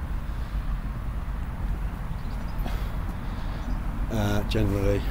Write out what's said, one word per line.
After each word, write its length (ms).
Uh, 340
generally 680